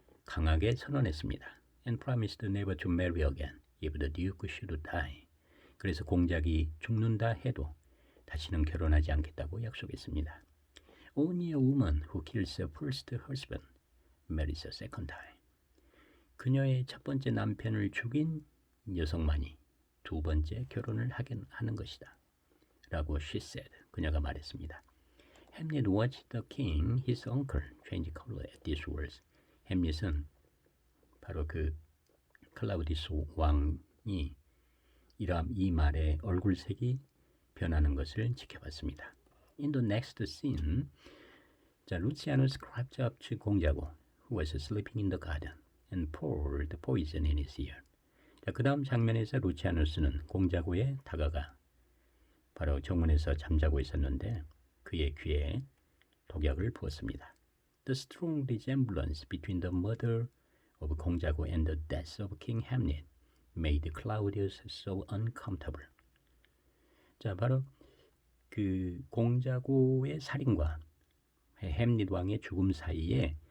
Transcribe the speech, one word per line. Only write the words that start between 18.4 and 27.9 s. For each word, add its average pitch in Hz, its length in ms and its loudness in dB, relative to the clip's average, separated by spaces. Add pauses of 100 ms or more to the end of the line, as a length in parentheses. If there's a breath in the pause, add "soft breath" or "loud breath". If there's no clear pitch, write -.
여성만이 76 640 2 (460)
두 80 180 -4
번째 78 480 0
결혼을 117 400 -2
하게 123 260 -6 (140)
하는 110 260 -4
것이다.라고 - 1400 -8
she 73 200 -4
said, - 340 -10 (200 loud breath)
그녀가 78 280 0
말했습니다. 73 640 -6 (720 loud breath)
햄릿 151 320 0
watched 107 420 2
the - 200 -6
king, 113 580 2
his 123 200 -2
uncle, 131 380 0 (220)
change 82 260 -4